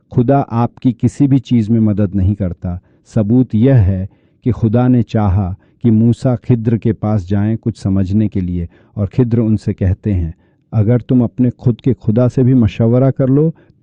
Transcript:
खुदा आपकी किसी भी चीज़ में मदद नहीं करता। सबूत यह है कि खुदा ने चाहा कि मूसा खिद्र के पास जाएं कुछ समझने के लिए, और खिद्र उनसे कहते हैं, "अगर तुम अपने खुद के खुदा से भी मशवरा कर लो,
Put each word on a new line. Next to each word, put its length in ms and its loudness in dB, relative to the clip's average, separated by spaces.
खुदा 280 2
आपकी 540 -2
किसी 340 0
भी 120 2
चीज़ 320 0
में 80 2
मदद 360 0
नहीं 200 0
करता। 440 -6
सबूत 500 0
यह 200 4
है 340 0
कि 80 0
खुदा 360 0
ने 160 2
चाहा 520 -2
कि 80 2
मूसा 440 2
खिद्र 420 -2
के 160 -2
पास 340 -4
जाएं 300 -2
कुछ 200 -6
समझने 500 -2
के 140 -6
लिए, 260 -6
और 120 -2
खिद्र 320 0
उनसे 340 -2
कहते 380 -2
हैं, 220 -4
"अगर 280 0
तुम 220 0
अपने 260 -2
खुद 320 -4
के 120 0
खुदा 340 0
से 160 0
भी 100 4
मशवरा 580 2
कर 180 -2
लो, 260 0